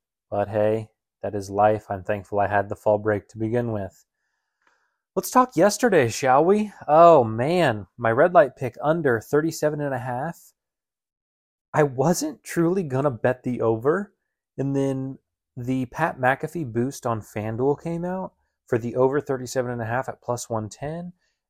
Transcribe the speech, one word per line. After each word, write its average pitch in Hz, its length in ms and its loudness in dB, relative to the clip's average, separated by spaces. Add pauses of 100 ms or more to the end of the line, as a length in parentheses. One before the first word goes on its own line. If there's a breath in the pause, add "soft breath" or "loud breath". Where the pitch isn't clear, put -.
(320)
but 101 160 -2
hey, 107 420 -2 (320)
that 101 140 -8
is 98 160 -8
life. 107 400 2
I'm 95 120 -8
thankful 101 360 -4
I 98 80 0
had 101 220 -2
the 101 60 -8
fall 107 220 0
break 104 300 -4
to - 100 -20
begin 113 340 -4
with. 101 320 -8 (1120)
Let's 190 140 -4
talk 254 260 2
yesterday, 185 540 4
shall 131 340 2
we? 208 280 2 (160)
Oh, 156 360 8
man. 117 600 0 (140)
My 117 100 0
red 156 240 4
light 151 220 6
pick 123 260 -8
under 143 400 0
thirty-seven 151 580 -2
and 143 140 -6
a 127 60 -6
half. 127 540 -10 (1160)
I 151 120 2
wasn't 147 600 0
truly 175 380 0
gonna 135 300 -2
bet 127 320 -2
the 123 180 -4
over, 123 500 0 (460)
and 139 180 -4
then 135 440 -4 (400)
the 127 280 -4
Pat 160 320 -4
McAfee 135 520 -2
boost 123 360 -4
on 113 120 -2
FanDuel 113 600 -4
came 170 240 -8
out 185 280 -8 (340)
for 123 100 0
the 117 180 -6
over 131 240 2
thirty-seven 127 520 -6
and 120 100 -8
a 110 40 -6
half 120 220 -4
at - 140 -14
plus - 260 -6
one 107 220 -6
ten, 170 440 -12 (360)